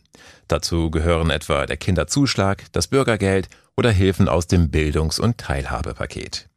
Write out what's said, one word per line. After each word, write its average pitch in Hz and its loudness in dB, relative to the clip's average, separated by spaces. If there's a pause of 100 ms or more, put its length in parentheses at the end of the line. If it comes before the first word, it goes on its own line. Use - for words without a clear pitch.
(460)
Dazu 82 0
gehören 82 2
etwa 71 -2
der - -6
Kinderzuschlag, 98 0
das - -2
Bürgergeld 101 0 (280)
oder 120 2
Hilfen 95 4
aus 85 0
dem 85 4
Bildungs- 78 0
und 117 -2
Teilhabepaket. - -8